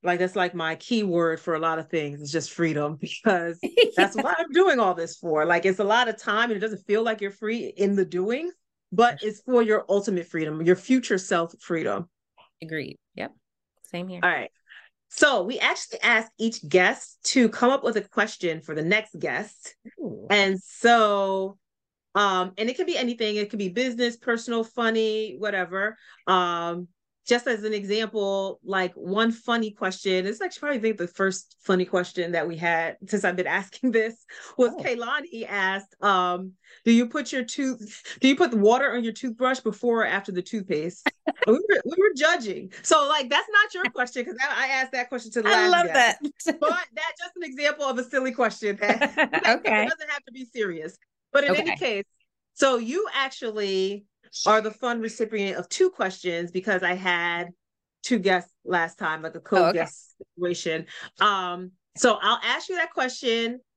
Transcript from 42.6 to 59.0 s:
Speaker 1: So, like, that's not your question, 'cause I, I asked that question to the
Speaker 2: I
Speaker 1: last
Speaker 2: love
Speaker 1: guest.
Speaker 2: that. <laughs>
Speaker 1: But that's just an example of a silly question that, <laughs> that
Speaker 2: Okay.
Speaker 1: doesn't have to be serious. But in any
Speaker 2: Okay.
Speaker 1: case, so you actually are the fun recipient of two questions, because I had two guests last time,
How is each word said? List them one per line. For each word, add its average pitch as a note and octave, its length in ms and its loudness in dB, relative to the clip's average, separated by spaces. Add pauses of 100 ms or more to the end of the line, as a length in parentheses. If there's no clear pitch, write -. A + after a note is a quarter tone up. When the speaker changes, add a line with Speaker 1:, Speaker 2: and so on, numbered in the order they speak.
Speaker 1:
So, D4+ 260 4
like, C#4+ 220 0
that's E4+ 200 0
not G#4 220 4
your F#4 180 -4
question, B3 360 -4
'cause A3 160 -10
I, C4+ 240 -2
I - 60 -4
asked C4 200 -2
that B3 160 -4
question A#3 240 -10
to A#3+ 100 -2
the G#3 60 0
Speaker 2:
I G4+ 40 6
Speaker 1:
last F4+ 180 4
Speaker 2:
love F4 160 4
Speaker 1:
guest. D#4 320 4 (260)
Speaker 2:
that. D#4+ 120 -2
<laughs> E4 40 -6
Speaker 1:
But E4 320 0
that's D#4 260 -8
just F4 180 -12
an F4 80 -10
example D4 420 -2
of B3+ 100 -2
a B3 80 -4
silly C4 280 -2
question G#3+ 440 -2
that, A#3 240 0
<laughs> C#4 160 -2
that D#4 300 0
Speaker 2:
Okay. A3 420 2
Speaker 1:
doesn't D#4 220 -6
have C#4+ 160 -6
to B3+ 60 -20
be C4 120 -14
serious. F#3 540 -8 (340)
But C#4+ 120 4
in C#4+ 100 4
any E4 160 0
Speaker 2:
Okay. - 60 -2
Speaker 1:
case, G#3+ 280 -2 (480)
so C4+ 240 4
you B3+ 380 -2
actually G#3 880 -2 (420)
are G#3+ 140 6
the G#3+ 100 -4
fun A#3+ 300 -4
recipient A3 560 -4
of F#3 140 -8
two - 200 2
questions, F3+ 600 -4
because F#3 320 -2
I F3 120 0
had F3 540 -2 (540)
two - 160 0
guests F#3 340 0 (120)
last E3+ 340 -2
time, D#3+ 240 -4